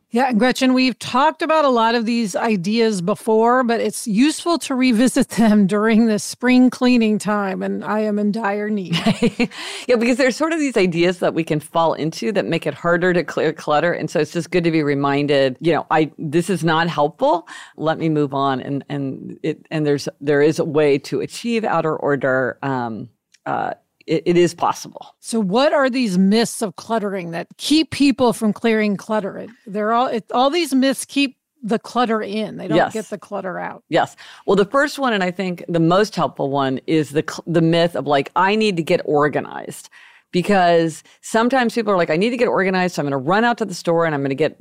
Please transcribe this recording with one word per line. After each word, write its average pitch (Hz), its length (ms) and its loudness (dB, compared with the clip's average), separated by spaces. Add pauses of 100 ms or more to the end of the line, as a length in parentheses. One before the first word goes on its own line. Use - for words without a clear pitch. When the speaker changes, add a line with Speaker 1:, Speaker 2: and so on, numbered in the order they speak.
(100)
Speaker 1:
Yeah, 247 180 0
and 240 100 0
Gretchen, 254 360 2
we've 254 240 0
talked 294 440 0
about 311 220 2
a 285 40 4
lot 233 260 2
of 240 120 0
these 233 300 -2
ideas 220 640 0
before, 220 640 2
but 226 160 0
it's 202 260 -4
useful 285 520 0
to - 160 -6
revisit 254 560 2
them 214 360 4
during 214 400 4
the 214 120 2
spring 254 520 2
cleaning 226 480 2
time, 196 440 -2
and 196 220 -4
I 208 160 -2
am 214 180 0
in 208 140 0
dire 208 380 -2
need. 185 240 -4 (260)
Speaker 2:
<laughs> 240 300 0 (380)
Yeah, 247 80 2
because 233 200 0
there's 254 200 2
sort 320 160 0
of 339 60 0
these 285 180 -2
ideas 175 440 2
that 170 140 0
we 160 100 -2
can 151 160 -2
fall 165 340 0
into 160 380 -4
that 190 120 -2
make 151 220 -4
it 147 80 -2
harder 170 380 0
to 175 100 2
clear 143 300 -2
clutter. 151 400 0
And - 180 -6
so - 80 -2
it's 151 140 -2
just 170 180 -6
good 175 140 0
to 170 80 2
be 160 100 2
reminded, 139 760 2
you 160 120 2
know, 139 200 -2
I, 160 260 2
this 165 320 -2
is 165 140 -2
not 165 240 2
helpful. 165 580 0 (300)
Let 156 220 -2
me 165 100 -2
move 147 260 0
on. 135 260 0
And, 139 280 -6
and 139 560 -8
it, 151 260 -6
and 156 160 -2
there's, 143 220 0 (120)
there 143 220 2
is 151 160 4
a 127 60 -2
way 143 340 2
to - 220 -6
achieve 226 440 -4
outer 160 320 0
order. 131 640 0
Um, 123 460 -6 (360)
uh, 117 300 -4 (340)
it, 160 180 -2
it 175 100 2
is 175 180 4
possible. - 640 -6
Speaker 1:
So - 180 -6
what 226 340 2
are 277 160 2
these 226 300 0
myths 202 440 2
of 196 120 -4
cluttering 196 560 -6
that 170 160 -8 (120)
keep 311 340 0
people 262 400 2
from 214 200 0
clearing 214 440 0
clutter? 214 420 -6
It, 196 120 -14 (160)
they're 208 260 -4
all, 240 160 2
it, 226 240 -4
all 254 180 2
these 311 240 -2
myths 262 300 0
keep 277 320 -2 (260)
the 220 160 -2
clutter 226 440 -2
in. 202 360 -6
They 180 100 -10
don't - 80 0
Speaker 2:
Yes. - 160 2
Speaker 1:
get 214 140 -8
the 208 120 -12
clutter 185 400 -10
out. 175 300 -10
Speaker 2:
Yes. - 260 -2 (320)
Well, 196 100 2
the 196 100 4
first 277 320 0
one, 262 140 0
and 196 120 0
I 180 80 -2
think 180 360 -6
the 170 120 0
most 185 340 2
helpful 143 360 -2
one, 135 360 -2
is 156 240 0
the 143 180 -2
cl-, - 180 -10
the 165 160 2
myth 170 340 2
of, 135 100 -4
like, 143 300 0
"I 190 180 2
need 214 220 0
to 165 80 -2
get 175 200 2
organized." 143 840 -2 (440)
Because 175 680 2 (200)
sometimes 240 520 0
people 214 180 0
are 196 40 4
like, 170 140 0
"I 156 60 2
need 208 140 2
to 254 60 -2
get 233 120 2
organized, 185 480 0
so 175 40 -2
I'm 147 60 -2
gonna 139 100 -2
run 170 280 0
out 240 140 0
to 226 60 -4
the 196 100 -6
store 165 300 0
and 156 100 0
I'm 139 80 -2
gonna 139 120 -2
get 143 260 -2